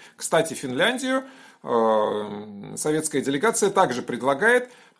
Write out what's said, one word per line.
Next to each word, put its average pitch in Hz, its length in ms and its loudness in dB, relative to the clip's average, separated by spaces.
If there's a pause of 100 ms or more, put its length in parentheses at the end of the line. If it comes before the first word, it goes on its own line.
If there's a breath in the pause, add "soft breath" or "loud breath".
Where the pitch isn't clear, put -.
(140 loud breath)
Кстати, - 400 0
Финляндию, 240 720 -2 (400 loud breath)
э, 107 1120 0
советская 156 440 -2
делегация 147 500 0
также 127 320 2
предлагает, 139 680 2 (300 loud breath)